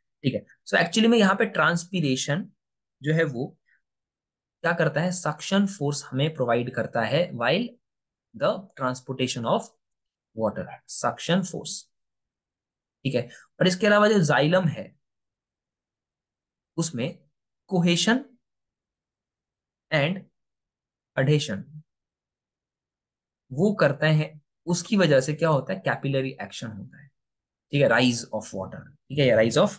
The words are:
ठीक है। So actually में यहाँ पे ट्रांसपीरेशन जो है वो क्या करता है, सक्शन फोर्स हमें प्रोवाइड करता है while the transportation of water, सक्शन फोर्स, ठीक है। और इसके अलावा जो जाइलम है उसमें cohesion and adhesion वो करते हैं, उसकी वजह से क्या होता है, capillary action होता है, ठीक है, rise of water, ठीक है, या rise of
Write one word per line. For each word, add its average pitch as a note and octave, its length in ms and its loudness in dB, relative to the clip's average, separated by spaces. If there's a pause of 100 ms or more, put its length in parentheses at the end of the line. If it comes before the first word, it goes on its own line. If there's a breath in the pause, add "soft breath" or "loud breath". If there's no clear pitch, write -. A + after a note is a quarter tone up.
(240)
ठीक C3+ 100 0
है। G#2 100 -8 (220 soft breath)
So F#3+ 120 0
actually A3 320 2
में A#3 80 4
यहाँ G3 160 4
पे G3+ 140 0
ट्रांसपीरेशन D#3+ 1000 -2 (560)
जो D3 120 0
है E3 120 2
वो C3 200 -6 (1160)
क्या E3 80 0
करता D3+ 280 0
है, F3+ 120 0
सक्शन F#3+ 560 -2
फोर्स C#3+ 360 -4
हमें C#3+ 300 -2
प्रोवाइड A#2+ 400 -2
करता A#2 300 -2
है D3 280 0
while C#3 360 -2 (680)
the C#3+ 200 0 (260)
transportation B2+ 680 -4
of A3 180 -2 (680)
water, G2+ 300 -4 (220)
सक्शन - 540 0
फोर्स, - 440 -8 (1160)
ठीक C#3 100 -2
है। - 140 -4 (320 loud breath)
और D#3+ 60 6
इसके F3+ 200 2
अलावा G#3 220 6
जो G#3+ 160 4
जाइलम D3+ 440 2
है G#2+ 160 -6 (1900)
उसमें C#3 320 -2 (640)
cohesion F3+ 540 2 (1700)
and D#3+ 300 0 (960)
adhesion C3+ 460 0 (1900)
वो E3+ 240 0
करते C#3+ 320 2
हैं, D#3 240 2 (360)
उसकी E3+ 300 -2
वजह D3+ 240 6
से C#3 140 0
क्या D#3+ 140 0
होता C#3 240 0
है, - 80 -6
capillary C3+ 500 -4 (120)
action G3 260 -12
होता G#2 340 -16
है, - 60 -20 (640)
ठीक C#3+ 100 2
है, B2+ 60 6
rise A#2 340 4 (120)
of G#2+ 200 -10
water, F#2+ 260 -10
ठीक - 380 -10
है, C#3 80 4
या A#2 120 4
rise A2+ 200 4
of G3 200 2